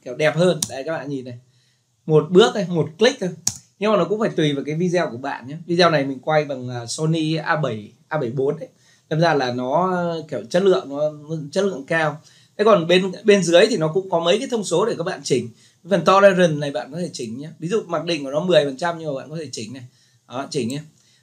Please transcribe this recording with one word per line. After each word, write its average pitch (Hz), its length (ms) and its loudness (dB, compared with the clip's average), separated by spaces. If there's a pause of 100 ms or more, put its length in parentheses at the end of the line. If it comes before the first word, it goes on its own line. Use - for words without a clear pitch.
kiểu 123 100 -10
đẹp 151 220 0
hơn. 170 320 4
Đây 135 160 -10
các 156 80 -6
bạn 143 160 -8
nhìn 135 160 -6
này. 123 140 -14 (680)
Một 151 240 4
bước 220 240 6
này, 202 140 -2
một 170 200 -2 (100)
click 262 220 2
thôi. 185 100 -4 (480)
Nhưng 214 140 0
mà 202 60 4
nó 170 60 2
cũng 202 160 -2
phải 196 100 0
tùy 151 220 0
vào 135 140 -4
cái 151 80 -6
video 170 360 0
của 117 60 -10
bạn 131 320 -10
nhé. 147 80 -12 (100)
Video 170 240 4
này 143 140 2
mình 135 140 -8
quay 156 260 0
bằng, 127 240 -8
à, 120 180 -10
Sony 156 500 -2
A 160 200 -2
bảy, 113 360 -6 (160)
A 156 100 -4
bảy 123 120 -4
bốn 139 280 -2
đấy. 262 100 -14 (400)
Đâm 160 120 0
ra 165 140 4
là 127 180 0
nó, 170 520 -2 (260)
kiểu 110 200 -8
chất 180 120 2
lượng, 175 260 4
nó, 147 220 -4
nó 151 260 -10 (160)
chất 190 120 0
lượng 185 220 -4
cao. 156 340 -2 (380)
Thế 208 60 2
còn 190 220 6
bên, 185 260 2 (120)
bên 202 180 6
dưới 170 280 6
thì 233 60 0
nó 160 180 0
cũng 190 160 -2
có 170 100 0
mấy 175 180 2
cái 262 120 -6
thông 220 140 -2
số 175 220 0
để 196 120 -2
các 165 60 -4
bạn 180 200 -6
chỉnh. 127 260 -2 (400)
Phần 175 140 0
tolerance 185 520 6
này 143 140 -4
bạn 135 220 -8
có 165 60 -10
thể 175 140 -6
chỉnh 120 260 -10
nhé. 151 100 -12 (100)
Ví 160 100 -8
dụ 202 180 0
mặc 160 180 -4
định 160 200 -4
của 135 60 -6
nó 147 100 -2
mười 170 240 4
phần 135 120 -6
trăm 170 220 -4
nhưng 156 160 -8
mà 131 60 -8
bạn 123 100 -16
có 156 60 -12
thể 151 160 -10
chỉnh 113 200 -12
này. 131 100 -16 (460)
Đó, 123 220 -10
chỉnh 120 180 -4
nhé. 143 140 -8 (400)